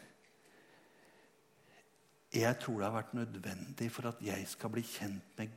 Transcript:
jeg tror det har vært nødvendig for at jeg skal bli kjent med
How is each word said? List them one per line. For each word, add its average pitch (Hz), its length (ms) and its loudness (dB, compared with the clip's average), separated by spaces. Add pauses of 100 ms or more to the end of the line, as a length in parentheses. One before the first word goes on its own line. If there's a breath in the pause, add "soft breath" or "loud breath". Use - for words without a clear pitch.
(2250 loud breath)
jeg 117 260 8
tror 113 200 0
det 98 100 4
har 113 80 2
vært 107 180 -2
nødvendig 113 760 -2
for 120 160 -2
at 113 140 -4
jeg 98 280 0
skal 110 220 -4
bli 117 100 2
kjent 98 560 -6
med 110 180 -2